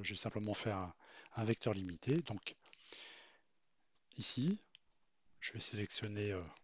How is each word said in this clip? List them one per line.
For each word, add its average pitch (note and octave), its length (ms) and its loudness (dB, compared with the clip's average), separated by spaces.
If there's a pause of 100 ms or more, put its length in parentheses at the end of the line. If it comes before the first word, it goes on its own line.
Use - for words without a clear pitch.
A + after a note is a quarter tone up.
j'ai G2 140 -2
simplement G#2+ 400 0
fait - 160 0
un, F#2 200 0 (440)
un A2+ 80 2
vecteur G#2+ 320 4
limité. F#2+ 460 0
Donc, - 340 -6 (1600)
ici, D#3 420 4 (800)
je - 140 -2
vais G#2+ 60 -6
sélectionner, G#2 720 0
euh, F2+ 120 0 (200)